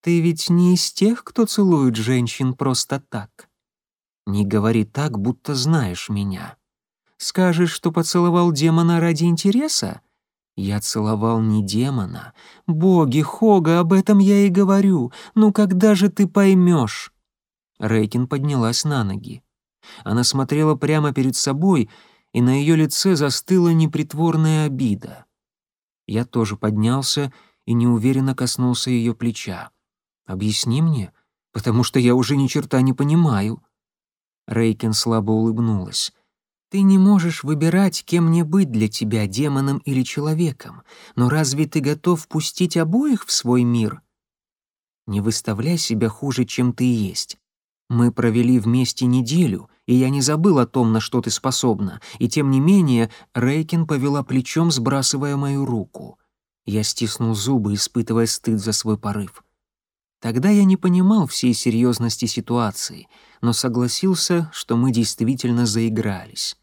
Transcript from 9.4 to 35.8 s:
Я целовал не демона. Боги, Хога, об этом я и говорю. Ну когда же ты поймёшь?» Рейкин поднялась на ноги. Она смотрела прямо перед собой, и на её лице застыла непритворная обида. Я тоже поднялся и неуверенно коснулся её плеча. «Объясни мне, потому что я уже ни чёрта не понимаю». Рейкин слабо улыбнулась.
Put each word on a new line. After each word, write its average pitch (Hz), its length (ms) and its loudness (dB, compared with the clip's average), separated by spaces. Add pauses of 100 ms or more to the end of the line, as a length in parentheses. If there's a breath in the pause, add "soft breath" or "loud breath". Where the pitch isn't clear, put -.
Я 101 260 -4
целовал 110 600 -2
не 107 240 0
демона. 110 680 -4 (340 soft breath)
Боги, 160 540 2
Хога, 170 580 2
об 170 120 0
этом 196 280 4
я 202 260 6
и 202 40 4
говорю. 190 640 2 (220 loud breath)
Ну 214 180 6
когда 202 440 4
же 190 140 2
ты 180 180 0
поймёшь?» 180 840 2 (680)
Рейкин 110 480 0
поднялась 135 560 -2
на 143 200 -2
ноги. 101 400 -8 (600 loud breath)
Она 117 200 0
смотрела 147 520 0
прямо 151 360 -2
перед 131 240 -2
собой, 147 540 0 (440 soft breath)
и 117 80 0
на 127 180 2
её 156 160 2
лице 160 400 0
застыла 170 580 0
непритворная 156 920 0
обида. 131 580 -4 (840)
Я 113 180 -4
тоже 107 300 -4
поднялся 123 800 -2 (320 soft breath)
и 117 80 -2
неуверенно 123 600 0
коснулся 123 560 -2
её 117 240 0
плеча. 98 560 -8 (540)
«Объясни 107 560 -2
мне, 147 320 -2 (380)
потому 117 320 -2
что - 160 0
я 120 160 4
уже 131 220 0
ни 135 100 0
чёрта 139 340 -2
не 131 120 2
понимаю». 143 720 0 (840)
Рейкин 113 460 -2
слабо 110 380 -2
улыбнулась. 110 840 -2 (600)